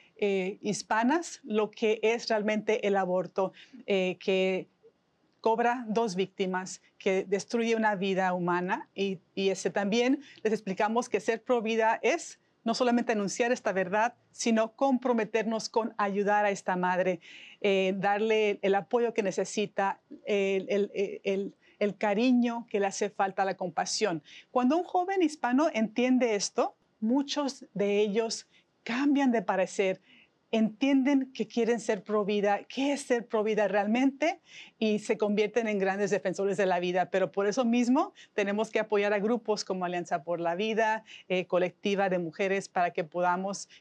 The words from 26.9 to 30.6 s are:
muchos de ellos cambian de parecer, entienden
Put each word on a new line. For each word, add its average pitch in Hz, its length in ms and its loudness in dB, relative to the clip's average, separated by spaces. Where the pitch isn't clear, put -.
muchos 277 720 -2
de 202 280 0
ellos 220 460 -2
cambian 269 480 2
de 226 80 2
parecer, 190 640 0
entienden 262 800 2